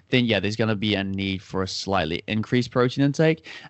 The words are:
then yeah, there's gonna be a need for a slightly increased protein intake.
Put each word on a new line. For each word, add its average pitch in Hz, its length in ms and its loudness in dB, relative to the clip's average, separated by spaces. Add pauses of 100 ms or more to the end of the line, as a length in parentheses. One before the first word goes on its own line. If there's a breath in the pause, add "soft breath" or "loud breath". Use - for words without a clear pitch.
then 127 160 2
yeah, 110 160 2
there's 104 160 -2
gonna 110 180 0
be 104 200 0
a 98 100 0
need 98 380 -2
for 95 200 -6
a 92 60 -4
slightly 87 600 -2
increased 117 420 0
protein 127 340 2
intake. 156 420 2 (240 loud breath)